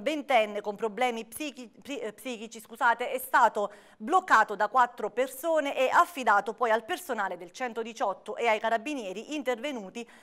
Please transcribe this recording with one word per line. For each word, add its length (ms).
ventenne 580
con 140
problemi 500
psichi-, 420
psi-, 160
eh, 160
psichici, 460
scusate, 500
è 80
stato 540
bloccato 580
da 120
quattro 420
persone 680
e 160
affidato 640
poi 160
al 160
personale 500
del 160
centodiciotto 840
e 120
ai 120
carabinieri 720
intervenuti 760